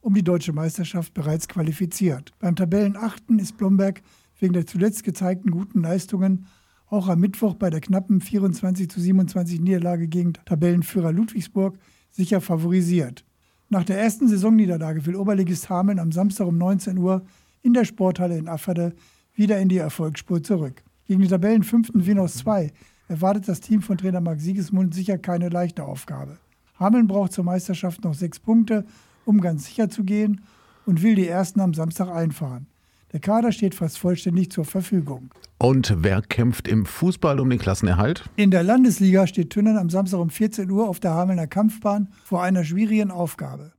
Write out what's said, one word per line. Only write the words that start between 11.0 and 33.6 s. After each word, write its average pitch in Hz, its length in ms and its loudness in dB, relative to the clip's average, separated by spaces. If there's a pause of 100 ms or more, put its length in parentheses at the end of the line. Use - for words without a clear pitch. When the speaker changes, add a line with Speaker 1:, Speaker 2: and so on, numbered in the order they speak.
Speaker 1:
Ludwigsburg 190 680 -2 (320)
sicher 185 300 0
favorisiert. 170 840 0 (420)
Nach 185 160 0
der 196 160 -2
ersten 226 260 0
Saisonniederlage 180 800 2
will 175 120 -2
Oberligist 190 520 0
Hameln 190 300 0
am 165 140 -2
Samstag 190 340 0
um 170 100 0
neunzehn 185 400 0
Uhr 185 300 0 (340)
in 240 140 4
der 240 100 4
Sporthalle 180 540 -2
in 160 100 -8
Afferde 170 460 -4 (400)
wieder 208 260 2
in 190 80 4
die 185 80 4
Erfolgsspur 160 680 -4
zurück. 151 400 -4 (220)
Gegen 190 160 2
den 190 80 6
Tabellenfünften 208 800 2
Winos 190 300 0
zwei 196 340 -2 (380)
erwartet 190 400 0
das 185 120 -2
Team 214 200 2
von 185 160 -2
Trainer 180 240 -2
Marc 165 200 -2
Siegesmund 185 540 0
sicher 185 220 -2
keine 175 320 -2
leichte 175 360 -4
Aufgabe. 139 540 -12 (380)
Hameln 220 300 4
braucht 190 260 0
zur 180 120 -2
Meisterschaft 180 600 -4
noch 165 80 -2
sechs 160 260 -6
Punkte, 220 460 2 (400)
um 214 160 4
ganz 165 240 -2
sicher 214 240 -2
zu 214 160 -4
gehen 208 380 0 (420)
und 170 180 2
will 220 120 6
die 190 120 4
ersten 180 340 -2
am 180 120 2
Samstag 160 380 -4
einfahren. 151 560 -4 (480)
Der 156 60 -4
Kader 220 320 2
steht 190 220 -2